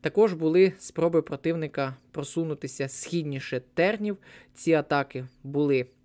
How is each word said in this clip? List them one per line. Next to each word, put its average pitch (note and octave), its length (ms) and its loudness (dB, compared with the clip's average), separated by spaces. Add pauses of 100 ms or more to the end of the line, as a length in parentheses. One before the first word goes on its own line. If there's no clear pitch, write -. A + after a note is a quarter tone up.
Також G3+ 320 4
були E3+ 460 4
спроби E3 440 0
противника D3 720 -4 (140)
просунутися C#3+ 760 -6
східніше C#3 760 -6 (120)
Тернів. G3+ 420 0 (380)
Ці - 180 0
атаки C#3+ 540 0 (160)
були C#3 440 0 (180)